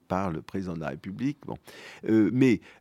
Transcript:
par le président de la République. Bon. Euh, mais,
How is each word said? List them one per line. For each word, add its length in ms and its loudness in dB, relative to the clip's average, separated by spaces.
par 240 -2
le 100 -6
président 320 -8
de 60 -8
la 100 -6
République. 560 -8
Bon. 100 -10
Euh, 240 6
mais, 280 4